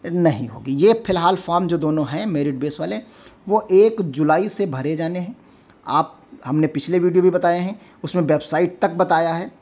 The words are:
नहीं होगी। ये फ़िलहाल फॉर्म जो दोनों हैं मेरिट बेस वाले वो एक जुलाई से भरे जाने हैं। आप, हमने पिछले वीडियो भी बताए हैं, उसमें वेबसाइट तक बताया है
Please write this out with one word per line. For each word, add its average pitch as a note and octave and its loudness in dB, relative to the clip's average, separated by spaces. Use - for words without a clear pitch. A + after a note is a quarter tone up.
नहीं E3 2
होगी। C3+ -8
ये G3 6
फ़िलहाल F3+ 2
फॉर्म F3+ -2
जो E3+ 0
दोनों D3+ 0
हैं E3 -6
मेरिट D3 -2
बेस C#3+ -6
वाले G3+ -6
वो G#3+ 0
एक A3 6
जुलाई D#3 0
से G3+ -4
भरे C3+ -4
जाने E3 -6
हैं। F3+ -8
आप, D3 -2
हमने D3+ 0
पिछले E3 -2
वीडियो F3 4
भी F3+ 6
बताए F3 0
हैं, F#3 -6
उसमें F3 -2
वेबसाइट D#3 0
तक F#3+ 2
बताया E3+ 0
है F3+ -6